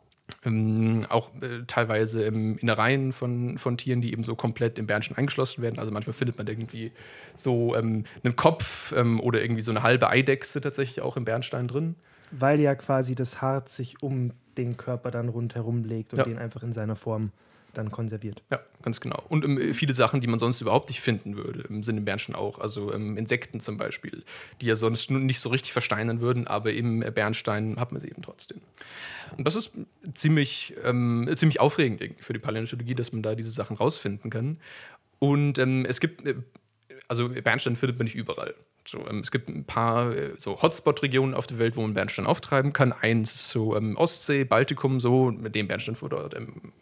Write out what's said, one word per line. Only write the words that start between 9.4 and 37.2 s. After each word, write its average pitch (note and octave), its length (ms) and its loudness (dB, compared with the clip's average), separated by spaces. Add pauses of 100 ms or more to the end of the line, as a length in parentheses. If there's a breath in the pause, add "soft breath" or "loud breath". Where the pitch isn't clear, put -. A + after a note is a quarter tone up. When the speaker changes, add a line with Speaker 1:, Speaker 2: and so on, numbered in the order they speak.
Speaker 1:
irgendwie A#2 200 0
so A2 100 -2
eine G#2+ 120 0
halbe A#2+ 260 4
Eidechse C3+ 520 2
tatsächlich C#3 400 -4
auch C3 140 -4
im A#2+ 100 -4
Bernstein B2 420 -2
drin. D#3+ 280 -2 (360 loud breath)
Speaker 2:
Weil C#3+ 280 4
ja C#3 140 6
quasi C3 400 0
das B2 280 -4
Harz C3+ 340 -2
sich - 260 -10
um B2+ 300 -2 (260)
den A#2+ 200 -4
Körper B2 340 -6
dann A#2+ 180 -2
rundherum A#2 540 -2
legt A2 300 -6
und C3 60 0
Speaker 1:
Ja. B2+ 60 4
Speaker 2:
den A2+ 140 -4
einfach A#2 240 -8
in A#2+ 100 -4
seiner G#2+ 220 -2
Form G#2+ 360 -2 (420 soft breath)
dann G#2 180 -6
konserviert. A2 580 -6
Speaker 1:
Ja, C3+ 120 -2 (220)
ganz A#2 180 -2
genau. - 260 -6
Und, D#3 160 2
ähm, C#3 300 2
viele C3+ 200 2
Sachen, B2 280 4
die A#2+ 60 0
man A#2 120 2
sonst A#2+ 220 2
überhaupt A2+ 260 4
nicht C3 140 -6
finden G2+ 340 -2
würde, - 340 -8
ähm, G#2+ 140 -6
sind A2 140 0
im G#2 80 -2
Bernstein G2 300 -4
auch. G2+ 240 -4
Also, G#2+ 340 -4
ähm, G#2 240 -4
Insekten A2+ 420 -2
zum G#2+ 160 -6
Beispiel, - 480 -8 (380 loud breath)
die A#2+ 60 -2
ja A2 100 4
sonst A2+ 340 0
nun C3+ 140 2
nicht C3 160 2
so A#2 80 -2
richtig - 240 -2
versteinern A2+ 480 0
würden, B2 260 2
aber G#2+ 240 0
im, A2+ 300 0
äh, A2 100 -2
Bernstein A2 640 0
hat B2 140 -4
man C#3+ 80 -6
sie D3 80 -10
eben - 140 -12
trotzdem. - 400 -16 (720 loud breath)
Und C3 100 -4
das E3 120 2
ist - 160 -6 (400)
ziemlich, D3+ 600 2 (120)
ähm, A#2+ 500 2
ziemlich D#3 240 6
aufregend C#3+ 420 4
irgendwie - 220 -10
für - 80 -10
die A2+ 80 -4
Paläontologie, A#2 560 -4
dass A#2+ 160 -4
man A2 120 -4
da G#2+ 120 0
diese A2+ 160 -6
Sachen A2 240 -6
rausfinden G#2+ 540 -2
kann. B2+ 280 -4 (600 loud breath)
Und, C#3+ 400 4
ähm, C3 260 4
es B2+ 140 0
gibt, - 260 -2
äh, C#3+ 100 0 (760)
also A#2+ 180 0